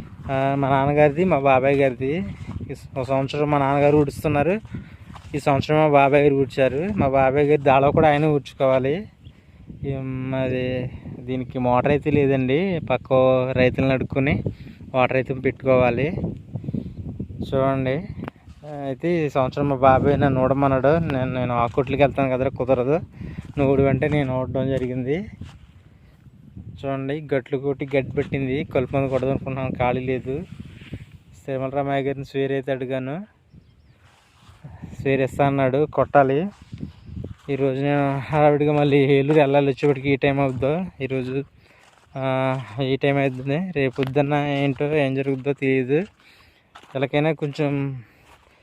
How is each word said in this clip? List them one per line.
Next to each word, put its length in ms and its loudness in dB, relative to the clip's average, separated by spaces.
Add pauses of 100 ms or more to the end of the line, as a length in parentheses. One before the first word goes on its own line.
(320)
ఆ, 240 0
మా 140 0
నాన్నగారిది, 540 4
మా 160 2
బాబాయ్ 380 4
గారిది. 480 0 (460)
ఈ 40 -12
స-, 220 -16
ఒక 100 -4
సంవత్సరం 440 0
మా 60 4
నాన్నగారు 400 4
ఊడుస్తున్నారు, 640 0 (760)
ఈ 40 -6
సంవత్సరం 380 0
మా 100 6
బాబాయ్ 360 6
గారు 120 4
ఊడ్చారు. 600 0
మా 120 2
బాబాయ్ 380 4
గారి 160 4
దాళవ 300 4
కూడా 180 4
ఆయన 160 2
ఊడ్చుకోవాలి. 800 0 (800)
ఈ, 140 -4
మరి 880 -4 (300)
దీనికి 400 -6
మోటార్ 320 4
అయితే 200 2
లేదండి, 680 2 (100)
పక్క 240 -2 (380)
రైతులను 400 2
అడుక్కొని 520 -2 (500)
వాటర్ 240 2
అయితే 160 -2
పెట్టుకోవాలి. 720 2 (1300)
చూడండి, 640 -2 (800)
అయితే 380 -2
ఈ 40 -2
సంవత్సరం 400 -2
మా 60 0
బాబాయ్ 440 4
నన్ను 240 2
ఊడమన్నాడు. 540 2
నేను, 360 -2
నేను 200 -2
ఆ 140 0
కొట్లకి 340 -2
వెళ్తాను 280 2
కదరా, 200 0
కుదరదు, 500 0 (580)
నువ్వు 160 2
ఊడవంటే 340 2
నేను 340 0
ఊడడం 260 -2
జరిగింది. 600 -4 (1300)
చూడండి, 760 -8
గట్లు 240 -2
కొట్టి 400 -6
గడ్డి 140 -2
పెట్టింది, 520 -4
కలుపు 340 -2
మందు 100 0
కొడదాం 220 0
అనుకున్నాను, 500 -4
ఖాళీ 220 0
లేదు. 420 -6 (1000)
శ్రీమల 260 -6
రామయ్య 340 -2
గారిని 220 -6
స్వేర్ 260 -2
అయితే 200 -4
అడిగాను, 540 -6 (1800)
స్వేర్ 200 0
ఇస్తా 260 0
అన్నాడు, 380 0
కొట్టాలి. 640 2 (1040)
ఈరోజు 320 -2
నేను 360 0
హడావిడిగా 560 4
మళ్ళీ 240 4
ఏలూరు 420 4
వెళ్ళాలి, 280 4
వచ్చేప్పటికి 420 0
ఈ 60 2
టైమ్ 240 0
అవుద్దో 460 -2 (160)
ఈరోజు, 420 -4 (760)
ఆ, 440 -2 (200)
ఈ 160 0
టైమ్ 200 2
అవుతుంది. 540 -2
రేపు 240 -2
పొద్దున్న 380 0
ఏంటో 520 0
ఏం 300 0
జరుగుద్దో 380 -2
తెలియదు. 520 0 (880)
ఎలాగైనా 380 0
కొంచెం, 680 -4 (600)